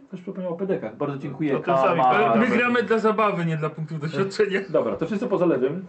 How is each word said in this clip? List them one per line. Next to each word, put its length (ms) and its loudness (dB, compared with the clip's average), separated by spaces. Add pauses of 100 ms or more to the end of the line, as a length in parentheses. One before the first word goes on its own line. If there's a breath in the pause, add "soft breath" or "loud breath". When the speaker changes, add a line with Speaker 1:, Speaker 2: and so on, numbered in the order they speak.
Speaker 1:
Ktoś 120 -14
przypomniał 320 -8
o 40 -8
pedekach. 400 -4
Bardzo 220 -4
dziękuję. 340 -4
Speaker 2:
To 60 0
tym 180 0
samym 220 2
Speaker 1:
Kama. 160 4
Speaker 2:
pedekami. 260 4
Speaker 3:
My 160 2
gramy 260 2
dla 160 2
zabawy, 460 2
nie 120 0
dla 140 -2
punktu 280 -8
doświadczenia. 720 0
Speaker 1:
Dobra, 280 0
to 100 -4
wszyscy 220 -2
poza 180 2
lewym. 420 0